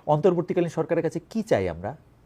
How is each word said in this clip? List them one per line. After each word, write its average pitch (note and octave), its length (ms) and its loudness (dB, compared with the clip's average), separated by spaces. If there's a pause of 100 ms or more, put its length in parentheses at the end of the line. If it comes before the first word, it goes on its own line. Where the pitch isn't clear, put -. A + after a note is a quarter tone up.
অন্তর্বর্তীকালীন E3+ 640 2
সরকারের E3 340 -2
কাছে D#3+ 180 -4 (100)
কি A3+ 120 -4
চাই G2+ 260 2
আমরা? F2+ 280 -8 (300)